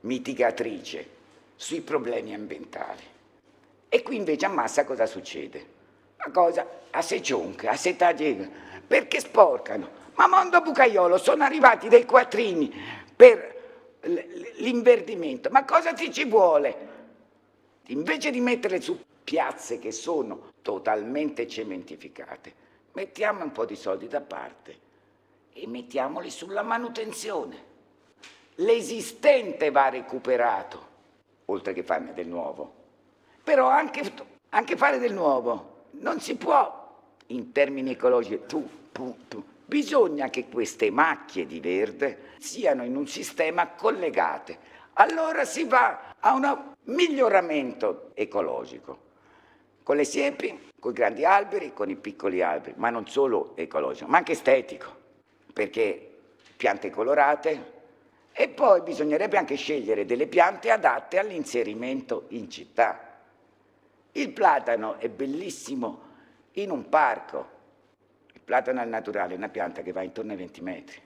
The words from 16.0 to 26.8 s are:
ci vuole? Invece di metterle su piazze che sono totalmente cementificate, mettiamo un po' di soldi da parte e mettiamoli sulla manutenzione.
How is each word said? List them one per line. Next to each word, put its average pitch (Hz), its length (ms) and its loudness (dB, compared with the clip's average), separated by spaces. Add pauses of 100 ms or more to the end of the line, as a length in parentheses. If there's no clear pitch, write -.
ci 302 140 -4
vuole? 170 640 4 (1000)
Invece 294 420 -4
di 247 100 -4
metterle 240 400 -2
su - 180 -6 (240)
piazze - 560 -4
che 107 140 -10
sono 127 600 -6 (100)
totalmente 113 840 -4
cementificate, - 1080 -14 (380)
mettiamo 196 520 -4
un 143 80 -8
po' 113 140 -4
di 104 100 -12
soldi 98 320 -6
da 143 140 -6
parte - 600 -16 (680)
e - 140 -14
mettiamoli 127 640 -6
sulla 196 340 -8
manutenzione. 226 1120 -8 (840)